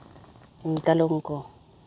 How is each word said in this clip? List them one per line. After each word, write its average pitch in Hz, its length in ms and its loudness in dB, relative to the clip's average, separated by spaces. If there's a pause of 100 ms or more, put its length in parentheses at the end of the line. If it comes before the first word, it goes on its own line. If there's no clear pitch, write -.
(640)
yung 160 160 -2
talong 160 400 2
ko. 147 240 -8 (440)